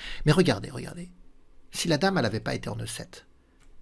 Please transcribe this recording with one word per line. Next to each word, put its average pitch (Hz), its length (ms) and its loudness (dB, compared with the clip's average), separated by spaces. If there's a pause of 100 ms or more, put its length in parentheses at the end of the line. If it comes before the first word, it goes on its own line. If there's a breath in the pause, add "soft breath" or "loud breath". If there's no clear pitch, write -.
(260 loud breath)
Mais 151 60 6
regardez, 165 380 4
regardez. 170 400 -10 (640)
Si - 160 -4
la 156 100 4
dame, 190 220 2
elle 127 60 2
avait 107 140 -2
pas 131 140 -4
été 117 160 -6
en 110 80 -6
E 113 80 -6
sept, - 400 -12 (560)